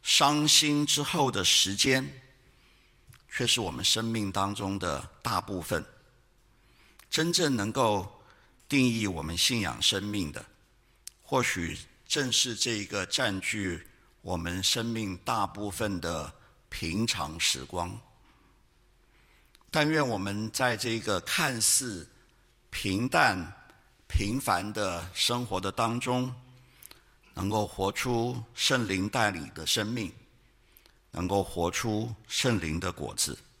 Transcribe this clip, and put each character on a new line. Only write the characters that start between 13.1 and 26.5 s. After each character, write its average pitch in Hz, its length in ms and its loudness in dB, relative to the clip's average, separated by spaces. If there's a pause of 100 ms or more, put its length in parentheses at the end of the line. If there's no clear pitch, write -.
据 95 460 -4 (340)
我 90 180 -4
们 87 240 -4
生 117 240 0
命 110 320 -4
大 110 280 -2
部 104 240 -6
分 98 300 -2
的 82 340 -6 (360)
平 90 360 -2
常 80 320 -4
时 65 240 0
光。 90 380 -6 (1700)
但 151 160 4
愿 156 200 4
我 113 100 0
们 104 340 -2
在 123 280 2
这 113 200 0
个 101 220 0
看 131 400 0
似 104 480 0 (640)
平 101 360 0
淡、 113 400 4 (640)
平 107 320 0
凡 95 320 0
的 90 400 -4
生 123 320 0
活 101 160 -2
的 98 100 -2
当 117 300 0
中， 127 340 0 (1000)